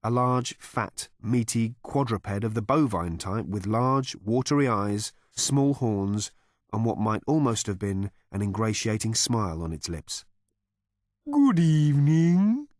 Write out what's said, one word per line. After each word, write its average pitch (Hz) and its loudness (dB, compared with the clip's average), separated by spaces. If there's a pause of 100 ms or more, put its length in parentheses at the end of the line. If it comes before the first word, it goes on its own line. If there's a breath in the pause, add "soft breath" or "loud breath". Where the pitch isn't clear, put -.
A 113 -2
large, 123 0
fat, - -8 (140)
meaty 117 0
quadruped 107 -4
of 110 -4
the 117 -2
bovine 101 0
type 95 -6
with 95 -6
large, 127 -2
watery 131 0
eyes, 104 -2 (180)
small 139 0
horns, 104 -2 (440)
and 107 -2
what 113 0
might 107 0
almost 135 0
have 98 -4
been 98 -4 (180)
an 98 -4
ingratiating 110 -2
smile 101 -2
on 82 -6
its 80 -10
lips. - -10 (1040)
Good 277 4
evening 165 4 (120)